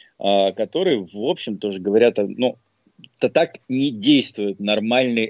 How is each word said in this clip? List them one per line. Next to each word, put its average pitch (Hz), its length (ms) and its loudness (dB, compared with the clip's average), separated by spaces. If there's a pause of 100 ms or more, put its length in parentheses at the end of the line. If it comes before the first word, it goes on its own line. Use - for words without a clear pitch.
(200)
а, 98 340 2
которые, 143 460 -2
в 92 180 -12
общем, 110 400 -6
тоже 95 240 -6
говорят 104 360 4
о, 101 120 0
ну, 120 280 -2 (640)
то 123 100 2
так 165 380 0
не 135 240 -2
действует 107 680 0
нормальный 113 720 0